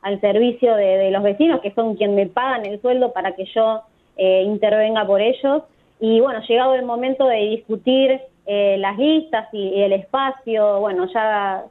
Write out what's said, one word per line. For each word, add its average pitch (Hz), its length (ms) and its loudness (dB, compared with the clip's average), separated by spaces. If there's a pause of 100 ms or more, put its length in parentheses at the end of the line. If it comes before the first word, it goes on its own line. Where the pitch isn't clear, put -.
al 196 180 -6
servicio 226 560 2
de, 190 220 2
de 196 140 0
los 196 120 0
vecinos, 277 380 2
que 196 100 -8
son 226 240 -2
quien 202 180 -2
me 196 140 2
pagan 247 380 -4
el 202 160 -10
sueldo 247 320 0
para 185 220 -4
que 190 100 -10 (100)
yo, 220 280 0 (340)
eh, 190 280 4
intervenga 214 600 0
por 196 140 2
ellos. 277 420 0 (380)
Y 226 180 4
bueno, 240 260 0
llegado 254 300 2
el 247 80 -2
momento 254 420 -2
de 240 120 2
discutir, 254 800 0 (260)
eh, 202 340 0
las 196 180 -4
listas 294 560 0
y, 196 160 -6
y 196 120 -2
el 196 120 2
espacio, 214 880 -2
bueno, 185 320 -2
ya 208 580 -2